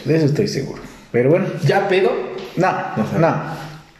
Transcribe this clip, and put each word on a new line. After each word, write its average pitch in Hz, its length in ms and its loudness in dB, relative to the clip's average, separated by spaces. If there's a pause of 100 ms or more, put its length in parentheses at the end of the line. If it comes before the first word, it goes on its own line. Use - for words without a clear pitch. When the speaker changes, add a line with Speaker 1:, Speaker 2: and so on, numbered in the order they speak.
Speaker 1:
de 147 120 2
eso 160 80 4
estoy 113 220 2
seguro. - 340 -6 (300)
Pero 123 180 4
bueno. 185 160 4 (200)
Speaker 2:
¿Ya 196 220 2
pedo? 208 460 0 (240)
Speaker 1:
No, 180 140 2 (240)
Speaker 2:
No 107 120 0
sabe. - 120 -2
Speaker 1:
no. 160 160 4 (640)